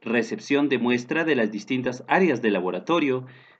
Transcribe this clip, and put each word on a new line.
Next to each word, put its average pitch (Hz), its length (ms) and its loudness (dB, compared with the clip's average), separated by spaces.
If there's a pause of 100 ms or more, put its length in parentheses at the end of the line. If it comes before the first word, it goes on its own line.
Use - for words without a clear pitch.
recepción 120 680 0
de 131 80 2
muestra 123 460 0
de 156 120 2
las 110 160 0
distintas 123 560 -4
áreas 160 360 2
del 107 100 2
laboratorio, 127 720 0 (340)